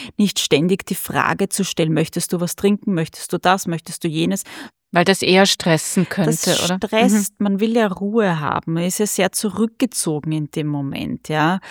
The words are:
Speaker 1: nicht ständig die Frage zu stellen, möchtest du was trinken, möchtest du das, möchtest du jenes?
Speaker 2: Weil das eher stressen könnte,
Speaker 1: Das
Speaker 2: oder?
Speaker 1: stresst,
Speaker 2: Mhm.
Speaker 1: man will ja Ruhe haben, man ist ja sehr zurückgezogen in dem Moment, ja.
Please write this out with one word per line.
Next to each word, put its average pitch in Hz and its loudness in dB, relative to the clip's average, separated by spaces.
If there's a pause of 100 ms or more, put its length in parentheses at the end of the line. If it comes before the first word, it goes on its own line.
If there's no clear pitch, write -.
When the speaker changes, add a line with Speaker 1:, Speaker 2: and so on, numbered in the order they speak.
(160)
Speaker 1:
nicht 202 2
ständig 170 2
die 190 -6
Frage 165 -2
zu 196 -2
stellen, 160 -2
möchtest 160 -2
du 175 -2
was 175 -4
trinken, 202 0
möchtest - -4
du 170 -4
das, 185 0
möchtest 170 -6
du 175 -2
jenes? 170 -2 (500)
Speaker 2:
Weil 170 4
das 190 4
eher 190 6
stressen - 2
könnte, - 0 (180)
Speaker 1:
Das 156 0
Speaker 2:
oder? 180 0
Speaker 1:
stresst, 202 2
Speaker 2:
Mhm. 202 0
Speaker 1:
man 196 0
will 226 2
ja 220 4
Ruhe 196 0
haben, - -2
man 170 0
ist 185 -2
ja 208 0
sehr 190 0
zurückgezogen 185 -2
in 151 -4
dem 151 -4
Moment, 143 -6
ja. 156 0 (100)